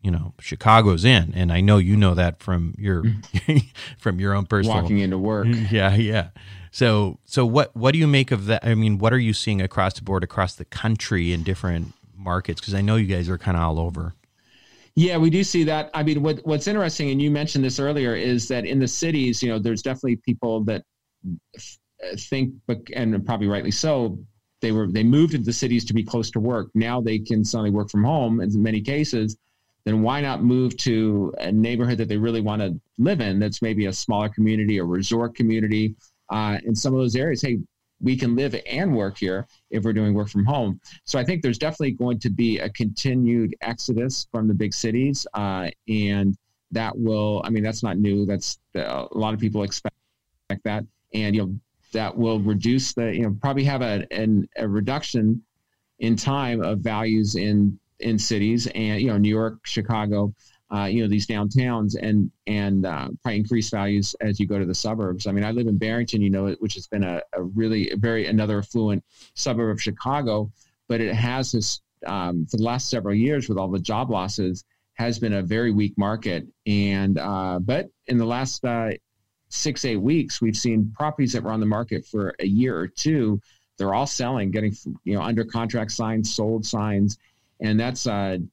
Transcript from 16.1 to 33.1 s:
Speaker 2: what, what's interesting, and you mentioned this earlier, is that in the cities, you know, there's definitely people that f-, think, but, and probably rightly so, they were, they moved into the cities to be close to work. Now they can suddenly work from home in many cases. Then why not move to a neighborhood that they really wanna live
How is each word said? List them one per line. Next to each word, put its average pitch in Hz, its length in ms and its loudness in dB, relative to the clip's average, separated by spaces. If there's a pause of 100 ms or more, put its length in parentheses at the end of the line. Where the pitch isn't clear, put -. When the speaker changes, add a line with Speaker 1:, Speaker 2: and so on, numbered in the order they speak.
Speaker 2:
what, 151 220 0
what's 151 240 -2
interesting, 170 420 -2
and 135 100 2
you 147 100 2
mentioned 147 340 0
this 131 160 -2
earlier, 139 340 0
is 117 340 0
that 123 180 -2
in 127 120 0
the 131 80 4
cities, 135 560 0
you 127 60 0
know, 113 100 0
there's 110 240 -2
definitely 131 340 -2
people 113 480 -2
that 104 200 -2 (720)
f-, - 220 -20 (500)
think, 131 260 -2 (120)
but, 117 120 -2 (160)
and 113 320 0
probably 104 220 0
rightly 101 240 0
so, 127 460 0 (420)
they 117 100 0
were, 110 160 2
they 98 160 0
moved 147 320 6
into 120 120 0
the 120 60 -2
cities 117 340 0
to 107 80 -2
be 113 100 2
close 110 260 -2
to 117 100 -2
work. 113 340 -2
Now 117 260 2
they 110 180 0
can 110 260 2
suddenly 107 260 0
work 104 200 0
from 104 140 2
home 120 360 2
in 104 220 2
many 110 180 2
cases. 117 560 -2 (480)
Then 107 180 2
why 127 180 2
not 135 240 -2
move 123 340 4
to 110 600 2
a 82 120 -4
neighborhood 117 480 2
that 113 100 -2
they 107 100 -2
really 113 240 0
wanna 104 320 -2 (240)
live 156 220 2